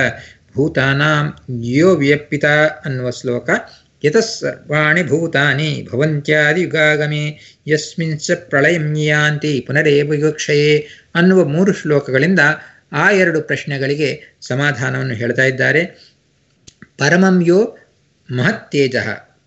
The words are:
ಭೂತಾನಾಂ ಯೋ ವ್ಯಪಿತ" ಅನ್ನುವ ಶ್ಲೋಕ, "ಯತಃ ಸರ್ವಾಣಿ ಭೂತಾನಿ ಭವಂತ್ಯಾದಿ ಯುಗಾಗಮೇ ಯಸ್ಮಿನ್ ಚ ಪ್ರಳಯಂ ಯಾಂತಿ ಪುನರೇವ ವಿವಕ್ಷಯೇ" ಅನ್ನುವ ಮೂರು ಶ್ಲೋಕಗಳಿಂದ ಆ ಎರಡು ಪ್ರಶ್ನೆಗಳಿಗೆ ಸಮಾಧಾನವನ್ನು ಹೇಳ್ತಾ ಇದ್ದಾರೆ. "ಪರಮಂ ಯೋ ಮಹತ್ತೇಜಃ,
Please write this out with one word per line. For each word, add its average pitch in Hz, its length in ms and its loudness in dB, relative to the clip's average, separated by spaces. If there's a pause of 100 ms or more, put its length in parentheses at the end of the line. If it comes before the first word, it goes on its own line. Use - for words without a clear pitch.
(560)
ಭೂತಾನಾಂ 147 800 0 (160)
ಯೋ 131 460 2
ವ್ಯಪಿತ" 147 500 0 (400)
ಅನ್ನುವ 127 240 -6
ಶ್ಲೋಕ, 120 400 -6 (560)
"ಯತಃ 151 140 2
ಸರ್ವಾಣಿ 151 840 -2
ಭೂತಾನಿ 143 920 -2
ಭವಂತ್ಯಾದಿ 151 680 0
ಯುಗಾಗಮೇ 151 800 0 (280)
ಯಸ್ಮಿನ್ 151 520 -4
ಚ - 120 -4
ಪ್ರಳಯಂ 151 640 0
ಯಾಂತಿ 151 720 0
ಪುನರೇವ 147 420 2
ವಿವಕ್ಷಯೇ" 151 800 0 (280)
ಅನ್ನುವ 180 300 4
ಮೂರು 170 280 0
ಶ್ಲೋಕಗಳಿಂದ 147 640 0 (540)
ಆ 156 160 2
ಎರಡು 180 320 2
ಪ್ರಶ್ನೆಗಳಿಗೆ 139 1000 -6
ಸಮಾಧಾನವನ್ನು 131 720 -4
ಹೇಳ್ತಾ 120 300 -2
ಇದ್ದಾರೆ. 131 380 0 (1160)
"ಪರಮಂ 180 480 2
ಯೋ 180 320 2 (600)
ಮಹತ್ತೇಜಃ, 135 720 -2 (400)